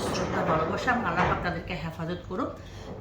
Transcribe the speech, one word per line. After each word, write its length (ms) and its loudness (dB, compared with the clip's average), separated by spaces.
শ্রদ্ধা, 440 0
ভালোবাসা 480 2
এবং 120 2
আল্লাহ 240 4
পাক 160 2
তাদেরকে 300 -2
হেফাজত 440 -4
করুক। 200 -2